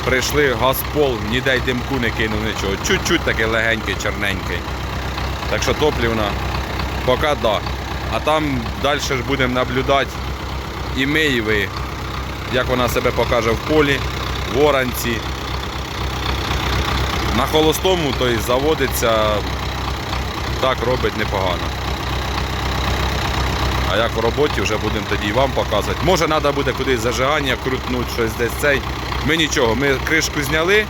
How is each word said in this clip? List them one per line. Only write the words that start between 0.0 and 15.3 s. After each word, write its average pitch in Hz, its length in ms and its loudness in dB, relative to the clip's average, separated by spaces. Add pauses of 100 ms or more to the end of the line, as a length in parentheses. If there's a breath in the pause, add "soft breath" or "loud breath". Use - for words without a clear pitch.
Прийшли, 127 560 2
газ 127 160 2 (180)
пол, 139 220 2 (140)
ніде 127 260 2
й 123 40 0
димку 127 400 -2
не 113 100 2
кинув, 107 340 0
нічого. 98 280 -2 (140)
Чуть-чуть - 340 2
таке 113 260 0
легенький, 110 560 0
чорненький. 95 560 -2 (920)
Так 107 120 0
що 123 120 2
топлівна, 117 560 2 (760)
поки 127 220 2 (140)
да. 104 180 2 (520)
А 113 80 0
там 151 400 0 (220)
далі 143 180 2
ж 139 140 -2 (140)
будемо 131 260 0
наблюдати 127 560 2 (840)
і 135 100 0
ми, 156 180 2
і 131 160 2
ви, 104 280 2 (840)
як 123 140 2
вона 123 220 2
себе 123 220 2
покаже 117 400 2
в 110 60 2
полі, 143 440 2 (540)
в 139 100 6
оранці. 127 520 2 (2250)